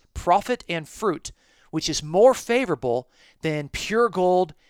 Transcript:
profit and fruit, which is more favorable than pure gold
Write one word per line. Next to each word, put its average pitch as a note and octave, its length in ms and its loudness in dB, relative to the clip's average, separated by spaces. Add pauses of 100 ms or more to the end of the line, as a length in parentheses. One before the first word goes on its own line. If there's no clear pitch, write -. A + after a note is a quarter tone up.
(140)
profit G3+ 540 0
and E3 220 -8
fruit, - 420 -6 (400)
which D#3+ 160 -4
is D#3 160 -4
more F#3+ 300 6
favorable D#3 760 -2 (320)
than D3+ 280 -4
pure A#3 400 -2
gold F3+ 440 0 (160)